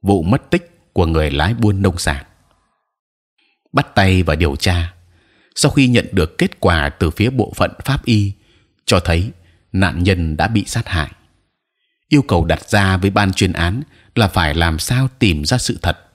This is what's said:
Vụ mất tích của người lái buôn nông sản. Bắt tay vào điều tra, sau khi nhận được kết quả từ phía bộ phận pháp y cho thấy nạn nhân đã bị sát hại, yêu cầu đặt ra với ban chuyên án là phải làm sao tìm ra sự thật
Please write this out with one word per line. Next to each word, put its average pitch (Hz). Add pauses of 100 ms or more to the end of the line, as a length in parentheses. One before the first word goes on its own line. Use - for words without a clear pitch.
Vụ 98
mất 104
tích -
của 90
người 78
lái 78
buôn 104
nông 90
sản. 69 (1500)
Bắt -
tay 95
vào 80
điều 78
tra, 85 (600)
sau 143
khi 135
nhận 120
được 92
kết -
quả 80
từ 78
phía 104
bộ 127
phận 90 (140)
pháp 135
y 101 (520)
cho 95
thấy 87 (420)
nạn 90
nhân 87
đã 85
bị 104
sát -
hại, 80 (1000)
yêu 147
cầu 85
đặt 80
ra 98
với 95
ban 98
chuyên 95
án 92 (320)
là 110
phải 78
làm 82
sao 127 (100)
tìm 80
ra 127
sự -
thật - (160)